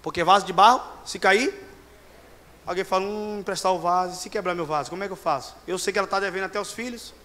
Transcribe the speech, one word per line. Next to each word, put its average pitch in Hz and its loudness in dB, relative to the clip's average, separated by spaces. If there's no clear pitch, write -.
Porque 165 -4
vaso 185 6
de 180 -8
barro, 208 8
se - -10
cair, 208 4
alguém 180 -4
fala, 190 0
"Hum, 208 -6
emprestar 185 -2
o 175 0
vaso, 175 0
e 165 -12
se - -12
quebrar 185 -2
meu 170 -2
vaso, 147 -2
como 185 -6
é 202 -6
que 190 -8
eu 170 -10
faço?" - -2
Eu 180 -4
sei 196 -2
que 208 2
ela 190 0
tá 196 0
devendo 190 -2
até 196 -4
os 196 -8
filhos. 233 -10